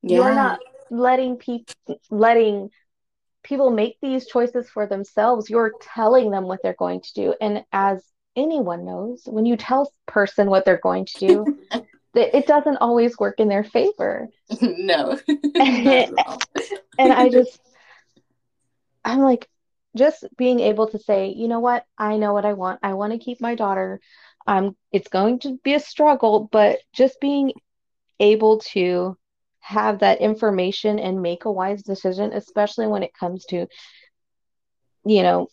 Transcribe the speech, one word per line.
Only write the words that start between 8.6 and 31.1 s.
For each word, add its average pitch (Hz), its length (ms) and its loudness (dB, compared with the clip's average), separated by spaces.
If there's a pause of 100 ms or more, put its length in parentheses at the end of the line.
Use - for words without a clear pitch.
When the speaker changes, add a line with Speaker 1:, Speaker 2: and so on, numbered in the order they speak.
Speaker 1:
knows, 190 400 -10
when 214 180 -2
you 233 140 2
tell 262 240 -2
a - 280 -10
person 202 380 2
what 190 160 4
they're 180 180 4
going 185 220 -2
to - 140 -16
do, 196 280 4 (240)
Speaker 2:
<laughs> - 440 -12
Speaker 1:
that 233 200 2
it 285 120 4
doesn't 294 320 2
always 233 400 2
work 202 220 -2
in 214 80 4
their 202 160 0
favor. 247 640 -2 (200)
Speaker 2:
<laughs> - 140 -4
No, 247 600 -2
<laughs> - 40 -6
not 269 680 2
at - 200 0
Speaker 1:
<laughs> - 80 0
Speaker 2:
all. - 120 -12 (580)
Speaker 1:
And 262 160 4
I 254 160 6
Speaker 2:
<laughs> 247 100 4
Speaker 1:
just, 254 220 0 (1400)
I'm 240 160 0
like, 262 280 2 (480)
just 285 280 2 (120)
being 247 240 2
able 214 280 0
to 220 100 -10
say, 196 300 -2
"You 226 200 -6
know 233 120 -2
what? 240 240 0 (140)
I 214 180 -2
know 208 160 0
what 202 120 -2
I 208 100 0
want. 185 280 -8
I 196 120 -4
want 208 180 -6
to 233 60 -8
keep 240 220 -12
my 233 140 -6
daughter. 196 460 -4 (460)
Um, 196 300 0 (160)
it's 185 160 -4
going 220 320 0
to 262 220 -8
be 277 120 0
a 294 60 2
struggle," 233 680 2
but 214 280 4 (140)
just 262 280 2
being 277 320 -2 (680)
able 214 380 4 (140)
to 180 440 -2 (440)
have 214 400 -4
that 196 200 4
information 208 800 -2
and 185 240 -4